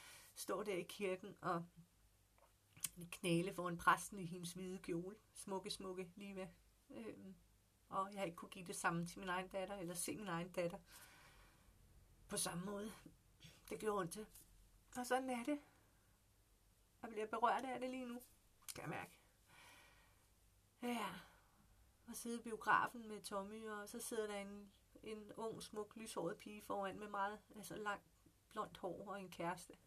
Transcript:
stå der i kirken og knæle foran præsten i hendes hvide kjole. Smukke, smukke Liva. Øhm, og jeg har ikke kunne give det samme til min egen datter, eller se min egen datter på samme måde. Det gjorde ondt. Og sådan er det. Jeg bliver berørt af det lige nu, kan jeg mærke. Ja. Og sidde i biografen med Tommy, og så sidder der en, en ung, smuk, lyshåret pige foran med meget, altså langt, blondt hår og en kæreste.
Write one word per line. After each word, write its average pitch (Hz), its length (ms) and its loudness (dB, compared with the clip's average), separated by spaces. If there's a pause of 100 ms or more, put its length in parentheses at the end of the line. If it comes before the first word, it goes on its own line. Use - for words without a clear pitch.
(340)
stå 196 280 0
der 208 120 2
i 175 80 2
kirken 185 580 -2
og 170 260 2 (1400)
knæle 175 440 4
foran 175 240 0
præsten 175 400 6
i 185 80 -2
hendes 170 260 -4
hvide 185 260 -4
kjole. 180 380 -2 (180)
Smukke, 190 360 -2
smukke 185 460 -4
Liva. 196 320 -6 (420)
Øhm, 202 440 -8 (540)
og 196 240 4
jeg 202 80 -2
har 196 40 4
ikke 175 120 0
kunne - 120 -8
give 185 180 -8
det 196 100 -4
samme 170 300 4
til 175 120 -8
min 196 100 -2
egen 185 200 2
datter, 190 260 0
eller 180 200 -2
se - 220 0
min 208 120 -4
egen 175 240 2
datter 175 260 2 (1500)
på 202 80 0
samme 175 280 2
måde. 202 280 -2 (760)
Det - 100 -4
gjorde 208 220 4
ondt. 175 180 0 (800)
Og 247 100 2
sådan 262 240 6
er 240 140 2
det. 294 160 4 (1400)
Jeg 226 80 -4
bliver 214 160 0
berørt 226 380 6
af 254 160 0
det 254 100 2
lige 254 160 -2
nu, 240 160 -6 (520)
kan - 80 -8
jeg - 80 -4
mærke. 98 280 -6 (1600)
Ja. 240 240 2 (1040)
Og 233 80 -8
sidde 233 220 0
i 233 40 -8
biografen 220 680 4
med 208 140 -6
Tommy, 214 460 -2
og 208 200 -4
så 233 120 -6
sidder 220 260 0
der 202 140 -2
en, 202 320 -8 (300)
en 214 340 -6
ung, 220 260 -2
smuk, 208 340 -6
lyshåret 208 400 -2
pige 208 260 -10
foran 196 360 0
med 208 100 -6
meget, 208 320 2 (160)
altså - 200 -6
langt, 208 280 -2 (440)
blondt 202 300 -4
hår 190 300 -2
og 196 120 -4
en 185 100 -8
kæreste. 175 440 -2 (120)